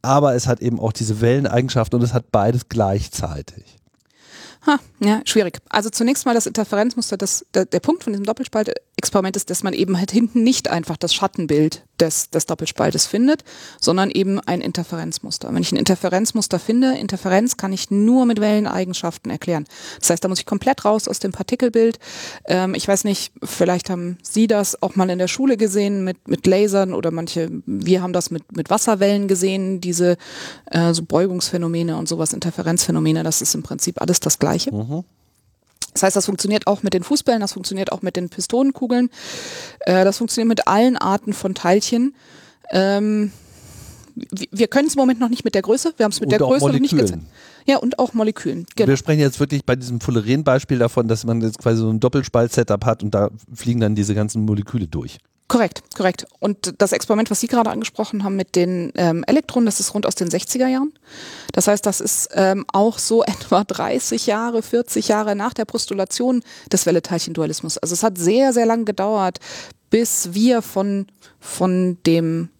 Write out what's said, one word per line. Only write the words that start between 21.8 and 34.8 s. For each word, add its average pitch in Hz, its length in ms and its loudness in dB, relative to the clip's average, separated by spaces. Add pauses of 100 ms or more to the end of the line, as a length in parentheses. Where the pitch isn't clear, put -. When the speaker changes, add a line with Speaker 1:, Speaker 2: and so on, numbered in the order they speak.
Speaker 2:
Ähm, 185 300 0
ich - 120 -6
weiß 196 160 2
nicht, 196 300 -4 (100)
vielleicht 175 480 0
haben 175 320 -6
Sie 220 240 2
das 208 340 0
auch 190 140 -2
mal 185 160 2
in 180 80 -2
der 180 100 0
Schule 262 280 2
gesehen 202 480 0
mit, 185 240 -6
mit 180 180 0
Lasern 190 480 4
oder 165 160 -2
manche, 165 400 -4 (160)
wir 170 340 2
haben 180 120 -4
das 180 180 -2
mit, - 260 -10
mit 160 140 -4
Wasserwellen 202 560 2
gesehen, 190 540 0
diese, 175 360 2 (500)
äh, 170 280 2
so 165 80 -2
Beugungsphänomene 170 920 0
und 156 120 -6
sowas, 165 240 -2
Interferenzphänomene, 165 920 0
das 160 180 -2
ist - 140 -2
im 160 80 -8
Prinzip - 360 -6
alles 175 200 2
das - 180 -2
Gleiche. - 140 2 (200)
Speaker 1:
Mhm. 127 320 -6 (920)